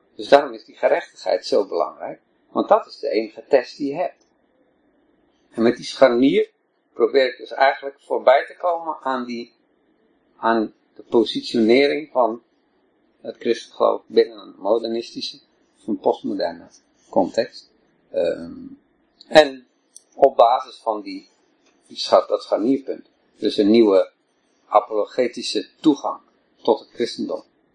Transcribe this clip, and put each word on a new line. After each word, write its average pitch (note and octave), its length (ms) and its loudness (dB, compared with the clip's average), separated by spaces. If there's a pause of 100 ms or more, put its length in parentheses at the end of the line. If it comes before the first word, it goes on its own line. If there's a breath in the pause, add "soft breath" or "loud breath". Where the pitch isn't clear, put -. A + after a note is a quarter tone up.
(140)
Dus A#2 140 -14
daarom C#3 240 4
is A2 120 -18
die - 120 -20
gerechtigheid - 720 -2
zo G#2+ 200 0
belangrijk. F2 540 -8 (300)
Want - 180 -4
dat A3 180 4
is - 120 -20
de - 100 -8
enige A2 400 -6
test - 280 0
die C#3+ 120 -6
je C#3 60 -6
hebt. - 320 -8 (1200)
En A#2 120 -4
met A#2 140 2
die D3+ 80 -18
scharnier C3+ 680 2 (420)
probeer C3 340 2
ik - 120 -10
dus A2+ 120 -20
eigenlijk C#3 500 0
voorbij B2+ 460 2
te - 100 -20
komen E3 460 -6
aan B2+ 220 -6
die, A#2+ 300 -12 (840)
aan A2+ 380 -2 (200)
de - 80 -20
positionering C3 1120 0
van A#2+ 300 -2 (760)
het - 160 -14
christelijk - 400 -4
geloof G#2+ 300 -2
binnen A2 320 0
een F#2+ 180 -20
modernistische A2+ 840 -6 (380)
of - 80 -20
een G#2+ 120 -4
postmoderne F#2 680 -4 (400)
context. - 600 -4 (400)
Ehm, E2 560 -6 (640)
en C#3 380 2 (480)
op C3+ 220 2
basis A#2+ 400 2
van G#2+ 260 -6
die, G2 260 -16 (580)
die - 100 -20
scha-, - 300 2
dat G#2 160 -4
scharnierpunt, G#2 680 -4 (300)
dus - 180 -4
een G2+ 140 2
nieuwe G#2 420 4 (540)
apologetische G#2+ 1040 -2 (120)
toegang C#3 400 0 (420)
tot A2+ 180 2
het - 100 -20
christendom - 540 -8 (300)